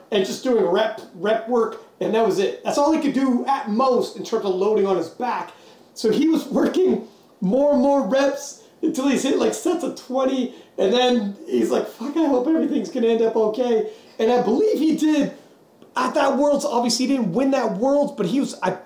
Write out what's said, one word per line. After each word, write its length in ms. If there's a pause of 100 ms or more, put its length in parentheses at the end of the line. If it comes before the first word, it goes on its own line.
(120)
and 140
just 180
doing 220
rep, 340 (160)
rep 320
work, 360 (180)
and 120
that 120
was 140
it. 240
That's 140
all 140
he 80
could 140
do 320
at 240
most 480
in 60
terms 220
of 100
loading 300
on 120
his 120
back. 440 (400)
So 180
he 160
was 200
working 600 (320)
more 340
and 80
more 260
reps 560 (180)
until 260
he's 160
hit, 140
like, 160
sets 300
of 120
twenty, 600 (220)
and 140
then 440 (120)
he's 220
like, 180
"Fuck, 300
I 80
hope 220
everything's 420
gonna 180
end 140
up 140
okay." 560 (280)
And 120
I 100
believe 380
he 180
did 360 (600)
at 180
that 240
Worlds. 260
Obviously, 440
he 80
didn't 180
win 180
that 260
Worlds, 380
but 120
he 120
was, 220
I, 100 (140)